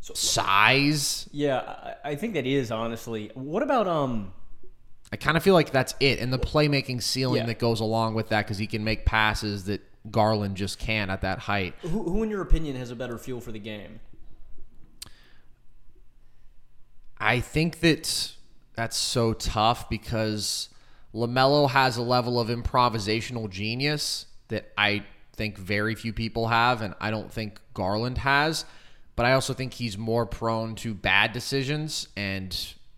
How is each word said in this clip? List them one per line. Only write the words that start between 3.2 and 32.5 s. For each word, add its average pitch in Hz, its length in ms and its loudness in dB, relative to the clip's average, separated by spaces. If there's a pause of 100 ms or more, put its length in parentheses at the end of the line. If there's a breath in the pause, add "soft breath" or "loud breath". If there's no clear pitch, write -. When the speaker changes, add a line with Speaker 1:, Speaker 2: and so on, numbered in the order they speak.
Speaker 1:
What 147 300 -4
about, 262 260 2
um, 127 460 0 (760)
Speaker 2:
I 104 60 -8
kinda - 240 2
feel 196 140 6
like 165 160 6
that's 131 300 0
it, 135 180 4
and 127 120 -2
the 127 80 0
playmaking 139 640 2
ceiling 127 380 0
Speaker 1:
Yeah. 113 60 -2
Speaker 2:
that 117 120 -4
goes 117 220 2
along 113 340 0
with 110 140 -2
that, 107 180 2
'cause 101 120 -4
he 107 80 -2
can 104 180 -2
make 110 220 0
passes 107 580 2
that 98 160 -2 (300)
Garland 104 480 2
just 101 200 -4
can't 107 320 0
at 95 120 -2
that 95 160 -2
height. 98 420 -2
Speaker 1:
Who, 185 220 -2
who, 196 200 0
in 220 60 -2
your 202 140 -4
opinion, 160 340 4
has 127 140 -8
a 123 60 -10
better 120 200 -8
feel 123 240 -8
for 113 100 -12
the 107 80 -6
game? 104 420 -12 (3250 loud breath)
Speaker 2:
I 113 220 2
think 160 400 0
that - 520 2 (420)
that's 117 220 -4
so 117 360 2
tough 110 560 2
because 107 800 -4 (460 soft breath)
LaMelo 131 560 4
has 131 260 4
a 120 60 -2
level 123 380 2
of 110 80 0
improvisational 117 1000 2
genius 120 800 -4 (220)
that - 280 -6
I 104 300 2 (280)
think 107 220 -6
very 104 380 -2
few 113 180 -6
people 113 360 -2
have, 117 340 4
and 98 180 -4
I - 100 -2
don't 110 220 -6
think 107 280 -8 (120)
Garland 110 460 -2
has, 143 460 2 (520 soft breath)
but 117 100 2
I 127 60 6
also 131 220 2
think 127 200 -8
he's 113 220 -4
more 113 300 0
prone 113 500 -2
to 113 180 -6
bad 101 380 4
decisions 139 840 -4
and 98 580 -6 (240)